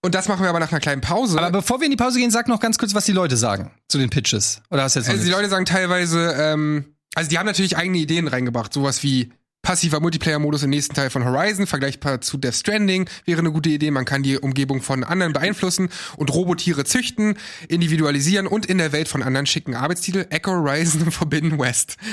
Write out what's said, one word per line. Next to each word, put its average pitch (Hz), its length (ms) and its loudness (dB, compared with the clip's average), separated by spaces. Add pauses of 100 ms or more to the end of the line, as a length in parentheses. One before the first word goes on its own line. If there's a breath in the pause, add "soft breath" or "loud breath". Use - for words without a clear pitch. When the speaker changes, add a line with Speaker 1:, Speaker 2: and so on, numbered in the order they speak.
Speaker 1:
Und 180 100 0
das 185 140 0
machen 190 160 0
wir 185 80 2
aber 170 80 2
nach 156 120 -2
einer 160 100 0
kleinen 139 200 -2
Pause. 175 380 0
Speaker 2:
Aber 175 100 0
bevor 202 300 0
wir 320 60 0
in 285 60 2
die 262 60 0
Pause 247 220 2
gehen, 240 100 2
sag 233 180 0
noch 233 120 2
ganz 226 180 0
kurz, 202 160 -2
was 208 120 0
die 214 60 2
Leute 175 260 2
sagen 110 340 0 (160)
zu - 100 0
den 127 140 2
Pitches. - 580 -2
Oder 139 140 2
hast 135 120 2
du 135 40 0
jetzt 113 80 -2
noch 127 60 0
Speaker 1:
Also 110 100 0
die - 60 2
Speaker 2:
nichts? 190 120 2
Speaker 1:
Leute 202 80 0
sagen 185 160 2
teilweise, 170 720 2
ähm, 151 480 0 (300)
also 160 140 -2
die 165 100 2
haben 196 80 -2
natürlich 196 300 0
eigene 180 200 0
Ideen 165 300 0
reingebracht, 123 440 -2
sowas 139 300 -2
wie 131 300 0 (320)
passiver 170 380 0
Multiplayer-Modus 151 600 0
im 143 80 0
nächsten 143 240 0
Teil 135 160 0
von 127 160 -2
Horizon, 185 400 2
vergleichbar 139 560 -2
zu - 160 -4
Death 135 180 -2
Stranding, 190 540 0 (140 loud breath)
wäre 170 160 0
eine 165 120 2
gute 156 180 0
Idee. 151 200 2
Man 135 160 0
kann 139 160 -2
die 135 160 2
Umgebung 135 460 0
von 131 200 0
anderen 175 300 0
beeinflussen 185 560 0 (280 loud breath)
und 139 140 -2
Robotiere 170 520 0
züchten, 214 520 0 (320 loud breath)
individualisieren 165 760 2
und 208 220 0
in 185 100 2
der 160 140 2
Welt 151 160 0
von 135 160 -4
anderen 135 240 0
schicken - 280 -2
Arbeitstitel. 175 540 -2
Echo 160 220 -2
Horizon 160 600 2
<laughs> - 0 -
Forbidden 156 460 0
West. 123 380 0 (180 loud breath)